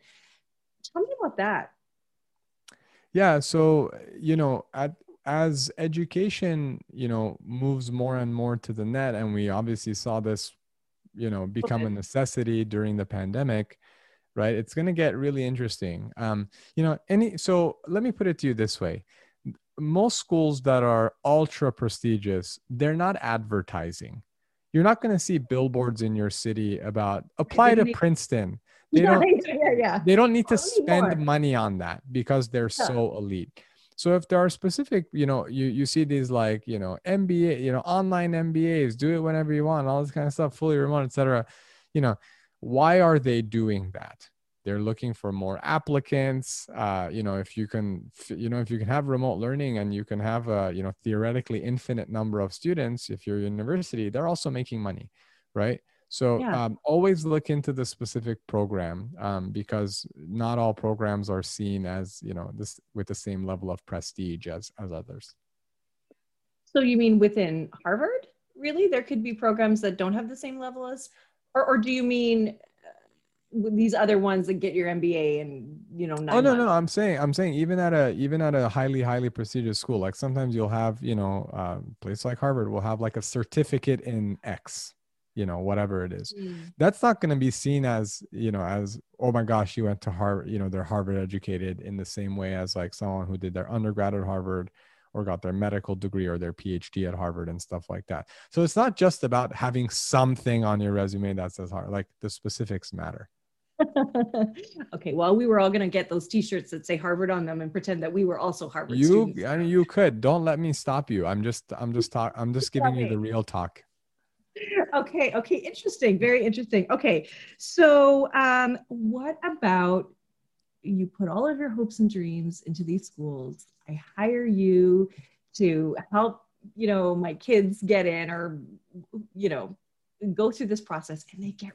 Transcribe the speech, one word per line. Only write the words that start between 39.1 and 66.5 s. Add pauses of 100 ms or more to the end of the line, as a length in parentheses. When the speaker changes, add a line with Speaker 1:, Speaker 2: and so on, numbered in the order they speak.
Speaker 2:
it
whenever
you
want,
all
this
kind
of
stuff,
fully
remote,
et
cetera. (480)
You
know, (440)
why
are
they
doing
that? (380)
They're
looking
for
more
applicants.
Uh,
you
know,
if
you
can,
f-,
you
know,
if
you
can
have
remote
learning
and
you
can
have
a,
you
know, (100)
theoretically
infinite
number
of
students,
if
you're
a
university,
they're
also
making
money, (420)
right? (280)
So,
Speaker 1:
Yeah.
Speaker 2:
um,
always
look
into
the
specific
program,
um,
because (100)
not
all
programs
are
seen
as,
you
know,
this, (140)
with
the
same
level
of
prestige
as,
as
others. (1300)